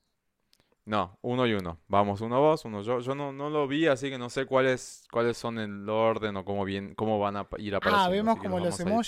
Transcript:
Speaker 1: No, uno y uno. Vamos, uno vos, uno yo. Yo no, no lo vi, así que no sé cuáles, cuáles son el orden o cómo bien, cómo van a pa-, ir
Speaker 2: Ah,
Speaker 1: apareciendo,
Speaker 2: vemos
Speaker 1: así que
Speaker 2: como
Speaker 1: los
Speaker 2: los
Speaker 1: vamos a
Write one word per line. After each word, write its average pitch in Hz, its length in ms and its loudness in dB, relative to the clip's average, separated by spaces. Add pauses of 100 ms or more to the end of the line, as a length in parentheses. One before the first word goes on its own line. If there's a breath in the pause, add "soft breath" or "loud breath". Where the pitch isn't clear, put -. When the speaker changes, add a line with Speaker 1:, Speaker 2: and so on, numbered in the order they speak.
(840)
Speaker 1:
No, 104 380 -2
uno 123 240 0
y 113 80 2
uno. 90 240 -4 (100)
Vamos, 101 320 4
uno 120 200 0
vos, 156 240 4
uno 104 180 -8
yo. 120 180 -2
Yo 127 140 -4
no, 143 180 -6
no 143 160 -8
lo 151 200 0
vi, 156 180 0
así 139 240 2
que 131 80 -8
no 123 100 -6
sé 131 180 -4
cuáles, 131 680 2
cuáles 117 240 2
son 117 220 -6
el 101 300 -6
orden 107 480 2
o 95 80 -6
cómo 101 200 -2
bien, 98 300 -4
cómo 107 260 0
van 101 160 0
a 98 120 -6
pa-, - 120 -10
ir 104 140 -4
Speaker 2:
Ah, 95 40 0
Speaker 1:
apareciendo, 196 320 2
Speaker 2:
vemos 214 220 2
Speaker 1:
así 214 100 -4
que 202 60 -4
Speaker 2:
como 185 100 -2
Speaker 1:
los 180 80 -2
Speaker 2:
los 165 120 -4
Speaker 1:
vamos - 20 -8
a - 20 -6 (260)